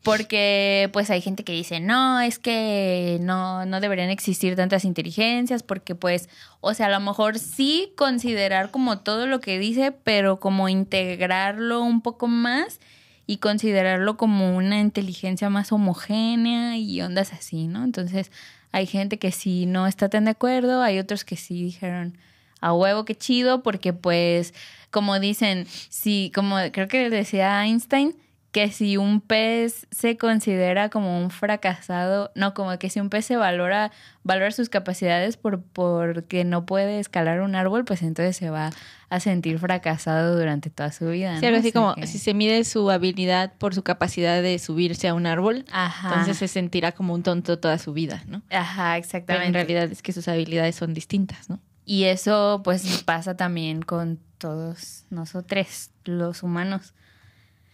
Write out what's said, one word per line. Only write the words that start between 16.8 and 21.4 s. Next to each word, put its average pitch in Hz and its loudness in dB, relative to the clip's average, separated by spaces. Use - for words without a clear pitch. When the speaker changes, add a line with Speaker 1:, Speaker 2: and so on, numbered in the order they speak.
Speaker 1:
ondas 180 -2
así, 160 -6
¿no? 196 -4
Entonces, 190 -2
hay 190 0
gente 202 -2
que 185 0
sí 180 -2
no 185 2
está 196 0
tan 214 2
de 220 4
acuerdo, 254 2
hay 196 2
otros 196 -6
que 180 -8
sí 175 -8